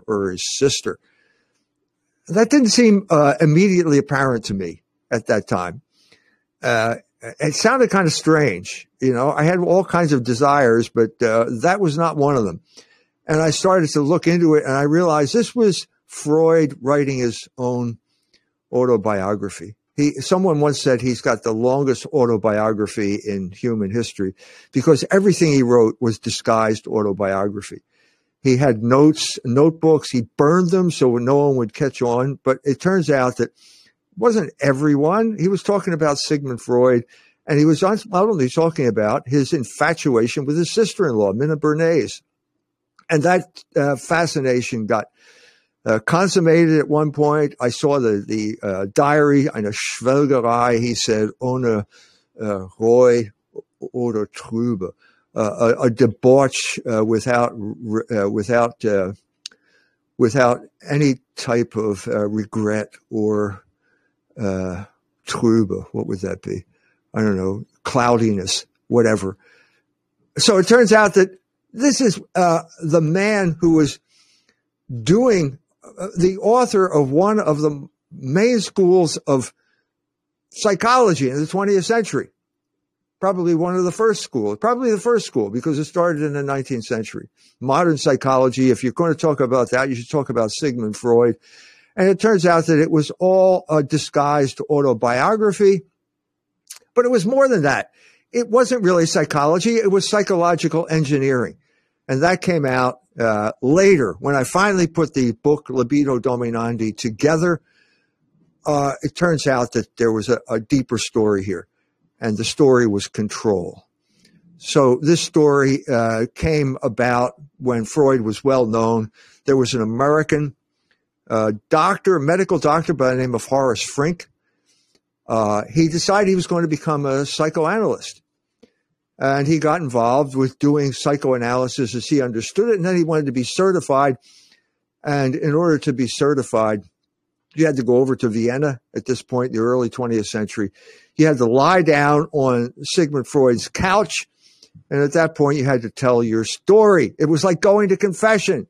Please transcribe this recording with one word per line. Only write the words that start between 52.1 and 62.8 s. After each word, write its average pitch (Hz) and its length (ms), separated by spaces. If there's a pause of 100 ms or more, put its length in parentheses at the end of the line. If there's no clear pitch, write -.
uh, 101 260 (120)
Reue 120 520 (640)
oder 117 340
Trübe." 113 640 (420)
Uh, 113 460
a, 139 60
a 123 40
debauch, 127 880 (100)
uh, 110 160
without, 120 500 (600)
uh, 101 160
without, 117 540
uh, 98 280 (1040)
without 123 440 (280)
any 143 280 (180)
type 120 400
of, 107 320
uh, 107 220
regret 107 640 (160)